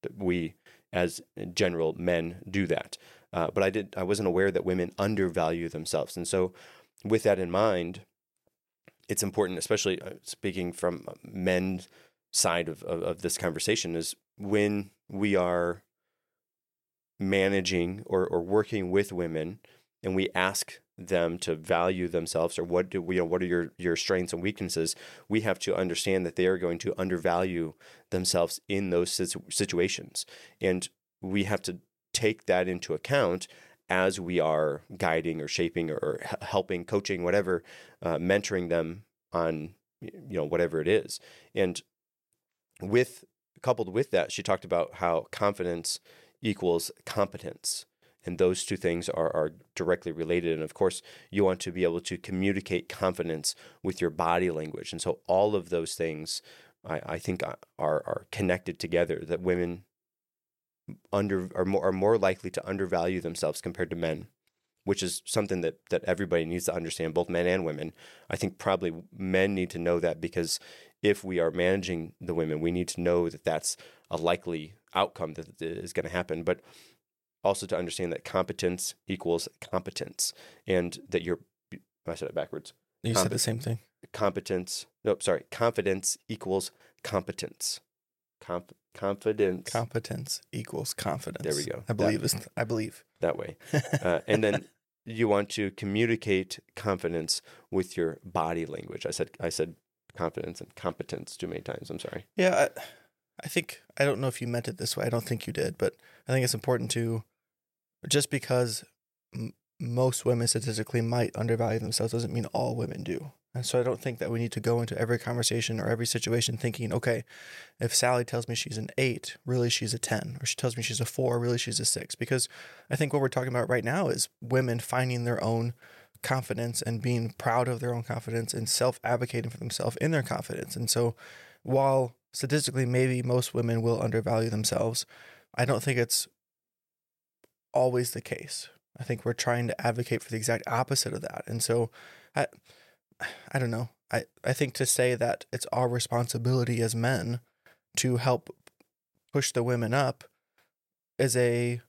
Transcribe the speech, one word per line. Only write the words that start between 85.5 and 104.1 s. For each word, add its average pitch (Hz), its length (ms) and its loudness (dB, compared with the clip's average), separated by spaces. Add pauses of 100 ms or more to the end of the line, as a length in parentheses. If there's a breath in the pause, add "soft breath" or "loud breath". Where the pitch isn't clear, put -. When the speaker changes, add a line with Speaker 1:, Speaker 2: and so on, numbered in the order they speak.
Speaker 1:
Confidence 98 640 0 (120)
equals 95 420 -2 (320 soft breath)
competence. - 800 -6 (600)
Conf-, 87 320 -6 (220)
confidence. 101 760 0
Speaker 2:
Competence 117 720 -4 (100)
equals - 400 -6
confidence. - 520 -6
Speaker 1:
There 76 100 0
we 73 100 -2
go. - 240 -6
Speaker 2:
I 117 40 0
believe - 300 2
Speaker 1:
That 160 120 0
Speaker 2:
is, - 220 -8
I 120 80 0
believe. 110 400 -4 (160)
Speaker 1:
that 85 180 2
way. - 180 -10 (160 loud breath)
Speaker 2:
<laughs> 147 300 0
Speaker 1:
Uh, 87 240 2
and 110 160 4
then 107 220 2 (400)
you 113 240 2
want 101 220 4
to 101 220 0
communicate 104 840 2 (160)
confidence 85 680 -2 (280 loud breath)
with 90 260 0
your 82 280 0
body 82 420 0
language. - 400 -10
I - 40 -2
said, - 200 -4 (100)
I 85 100 0
said 80 260 -4 (400)
confidence 85 440 -4
and - 140 -16
competence - 640 -6
too - 100 -8
many - 140 -6
times. - 300 -10
I'm 170 100 -8
sorry. - 260 -10 (100)
Speaker 2:
Yeah, 180 400 4
I, - 40 -10 (640 loud breath)
I 170 40 -8
think, - 340 -6 (140)
I 139 80 2
don't 131 160 2